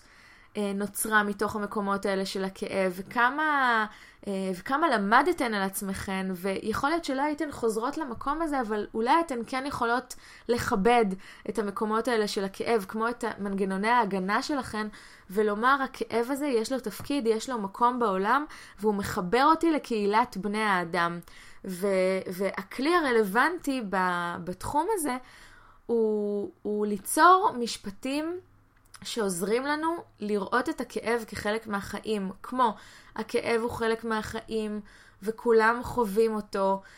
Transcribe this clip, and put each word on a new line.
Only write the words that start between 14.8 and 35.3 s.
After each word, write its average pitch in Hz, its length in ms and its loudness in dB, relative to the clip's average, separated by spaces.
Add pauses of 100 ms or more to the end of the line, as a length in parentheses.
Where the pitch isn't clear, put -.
ולומר, 214 540 2
"הכאב 233 480 -2
הזה 285 160 -2
יש 226 240 0
לו 262 80 -2
תפקיד, 254 480 -4
יש 220 220 0
לו 247 80 -4
מקום 240 420 0
בעולם, 220 460 2 (340)
והוא 208 140 2
מחבר 202 520 2
אותי 320 260 6
לקהילת 220 640 2
בני 208 260 -2
האדם." 175 560 0 (460)
ו-, 190 540 2 (120)
והכלי 196 640 0
הרלוונטי 262 920 2
ב-, 180 540 0
בתחום 277 500 -2
הזה 294 240 -2 (680)
הוא, 214 640 0 (100)
הוא 208 260 -2
ליצור 330 720 6
משפטים 277 800 -4 (640)
שעוזרים 196 600 -2
לנו 302 320 0 (240)
לראות 208 500 -2
את 311 120 -4
הכאב 226 460 -2
כחלק 214 400 -4
מהחיים, 202 640 -4 (120)
כמו, 247 320 2 (400)
"הכאב 226 460 0
הוא 240 100 -2
חלק 226 320 -2
מהחיים, 214 800 -4 (420)
וכולם 220 600 4